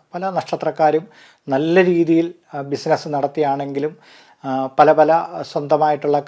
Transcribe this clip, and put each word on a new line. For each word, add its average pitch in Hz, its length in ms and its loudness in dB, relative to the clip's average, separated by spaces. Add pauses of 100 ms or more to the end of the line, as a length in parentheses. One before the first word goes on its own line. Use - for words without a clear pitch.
(140)
പല 185 160 -6
നക്ഷത്രക്കാരും 156 800 -2 (400)
നല്ല 160 380 2
രീതിയിൽ, 170 480 2 (200)
ആ, 143 80 -8
ബിസിനസ് 143 460 -4
നടത്തിയാണെങ്കിലും, 143 880 -4 (480)
ആ, 135 240 -6 (100)
പല 151 120 8
പല 160 340 4 (160)
സ്വന്തമായിട്ടുള്ള 147 880 0